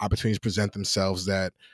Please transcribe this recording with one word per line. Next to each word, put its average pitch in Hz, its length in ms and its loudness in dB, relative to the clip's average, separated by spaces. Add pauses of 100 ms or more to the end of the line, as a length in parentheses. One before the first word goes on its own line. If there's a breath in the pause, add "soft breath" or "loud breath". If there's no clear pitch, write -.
opportunities 104 380 0
present 104 340 0
themselves 95 520 0
that 95 280 0 (200 soft breath)